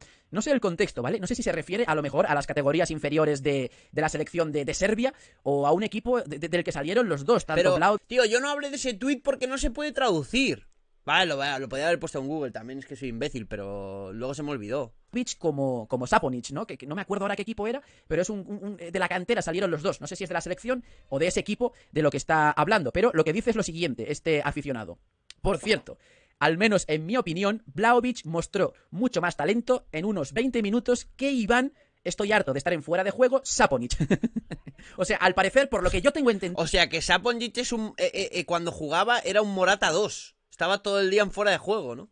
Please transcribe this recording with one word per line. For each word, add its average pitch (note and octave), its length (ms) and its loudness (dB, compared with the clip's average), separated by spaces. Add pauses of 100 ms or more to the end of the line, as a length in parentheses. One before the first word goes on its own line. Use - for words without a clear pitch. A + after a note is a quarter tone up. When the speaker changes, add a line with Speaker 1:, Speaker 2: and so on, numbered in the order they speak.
(300)
Speaker 1:
no G3 120 -4
sé D#4 80 -4
el C4+ 100 4
contexto, F3 400 -2
¿vale? B2 180 -2
No F#3+ 80 -6
sé - 80 -4
si - 80 -6
se - 80 0
refiere E3+ 360 -2
a D#3+ 80 0
lo D#3 80 0
mejor C3 240 0
a D3 80 0
las C#3+ 120 0
categorías D3 440 2
inferiores D3+ 520 2
de, C3+ 280 0 (200)
de D3+ 120 -2
la D#3 80 2
selección D3+ 420 -2
de, C#3+ 140 -2
de D3 80 -4
Serbia A3 400 0 (300)
o C#3 220 2
a D3 60 4
un F3+ 100 2
equipo A3+ 380 -2
de, C#3+ 180 -8
de, E3 120 -6
del F3 120 2
que E3+ 100 -4
salieron F#3 360 0
los C#3 160 -2
dos, G#3 220 2
tanto D#3+ 120 0
Speaker 2:
Pero, F3+ 180 4
Speaker 1:
Vlahovic G3 300 2
Speaker 2:
tío, B3 200 4
yo A3+ 140 2
no C#4+ 100 -2
hablé C#4+ 180 -4
de C#4 80 -6
ese B3+ 160 -4
tuit B3 300 -2
porque C4+ 240 0
no C4 100 -4
se C4+ 140 -2
puede D4 220 -6
traducir. A3+ 760 0 (360)
Vale, F3 240 4
lo, C#3 320 -2
lo C3+ 100 -6
podía C3+ 180 -2
haber F3 120 4
puesto D#3+ 200 -6
en C3+ 100 -4
Google, D3 220 -4
también A#2 300 -12
es C3 60 -18
que - 80 -14
soy C3+ 140 -8
imbécil, A#2+ 380 -6
pero G2 680 -10
luego B2 220 -6
se D3+ 80 -8
me D3 80 -6
olvidó. A#2+ 440 -6 (440)
Speaker 1:
como, C3+ 500 -2
como B2 180 -2
Saponic, B2+ 440 0
¿no? D3 160 -6
Que, C3+ 100 -14
que B2+ 100 -16
no D3 80 -8
me F3 60 -6
acuerdo G3 240 -4
ahora G3+ 120 -2
qué G#3 60 -6
equipo G#3 240 -4
era, B3+ 160 -4 (240)
pero G#3+ 140 0
es F3+ 80 0
un, G#3 120 -6
un, G3 220 -10
un, G3+ 140 -8
de E3+ 220 -6
la F3+ 100 2
cantera F#3 320 0
salieron F3 300 0
los D3+ 120 -2
dos. F3 200 -2
No C#3+ 40 -10
sé F#3+ 80 -10
si F3+ 100 -8
es E3 60 -10
de F3+ 40 -4
la E3+ 80 -2
selección A#3 420 -4 (240)
o C3+ 100 -4
de D#3+ 100 2
ese F#3+ 120 0
equipo A#3+ 320 -2 (180)
de D#3 120 0
lo D3 80 6
que C3+ 80 -4
está D#3 320 4
hablando. D3+ 420 2
Pero G#3+ 220 4
lo - 100 4
que D#3+ 80 2
dice A3 180 0
es A3 60 0
lo G#3+ 60 0
siguiente, D#3 500 -2
este D3+ 320 0
aficionado. C3 540 -6 (420)
"Por F#3 160 2
cierto, - 400 -2 (420)
al D#3+ 200 4
menos G#3 280 4
en D#3 200 -2
mi G#3 100 -2
opinión, G3+ 500 -2
Vlahovic A#3+ 600 2
mostró E3 480 -2 (160)
mucho F#3 320 0
más F3 160 -2
talento A#3 540 0
en D#3 120 -4
unos G3 300 -4
veinte A#3 280 0
minutos A#3 440 0 (100)
que C#4 160 -2
Iván, B3 400 2 (320)
estoy G3+ 280 -2
harto F#3 200 2
de C3 60 0
estar F3 160 0
en D#3 80 -2
fuera F3 220 0
de G3 60 2
juego, B3+ 320 4
Saponic". G#3 540 2
<laughs> - 1000 -4
O F#3 100 -2
sea, G#3+ 100 0
al F#3 180 2
parecer, G3 360 4
por G3 120 0
lo F3+ 80 2
que F#3 120 0
yo C#4+ 100 6
tengo C#4 180 4
entendido F3+ 320 -2
Speaker 2:
O D#3+ 40 2
sea, E3+ 240 4
que D#3+ 100 -2
Saponic A3+ 580 0
es B3 140 -4
un, A3 240 -4
eh, F3+ 160 0
eh, F#3+ 200 -4
eh, F3 120 -4
cuando E3+ 260 -2
jugaba E3+ 500 0
era G3 220 2
un G#3 120 -2
Morata F#3+ 360 4
dos. F3 460 -2 (140)
Estaba F#3+ 320 0
todo G3+ 180 0
el F#3+ 80 2
día G3+ 140 4
en G3 80 2
fuera G3+ 220 2
de F3 40 4
juego, E3 400 -4
¿no? F3 160 -16